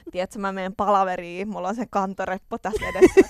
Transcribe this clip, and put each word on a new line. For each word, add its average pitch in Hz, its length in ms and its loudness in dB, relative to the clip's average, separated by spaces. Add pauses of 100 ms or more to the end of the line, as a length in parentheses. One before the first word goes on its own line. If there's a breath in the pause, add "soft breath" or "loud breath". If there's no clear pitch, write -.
(120 soft breath)
Tiedätkö, 185 260 -6
mä 196 140 -4
menen 190 240 -8
palaveriin, 185 720 0
mulla 180 200 -6
on 208 60 -4
se 233 160 -6
kantoreppo 190 680 -4
tässä 214 300 -6
edessä, 381 420 6